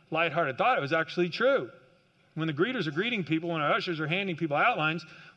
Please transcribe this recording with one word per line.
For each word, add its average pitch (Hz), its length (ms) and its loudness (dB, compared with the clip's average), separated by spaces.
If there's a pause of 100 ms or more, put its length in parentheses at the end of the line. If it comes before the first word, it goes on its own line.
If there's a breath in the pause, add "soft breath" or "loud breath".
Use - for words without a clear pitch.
(120 loud breath)
lighthearted 160 460 0
thought. 233 200 4
It 165 40 0
was 139 120 -2
actually 165 360 0
true. 220 420 0 (640)
When 160 120 -2
the 160 60 -2
greeters 202 320 0
are 156 60 -4
greeting 208 320 -2
people, 160 260 -2
when 165 120 -2
our 151 120 2
ushers 180 260 -2
are 156 80 -2
handing 180 280 -2
people 143 200 -2
outlines, 165 480 2 (340 loud breath)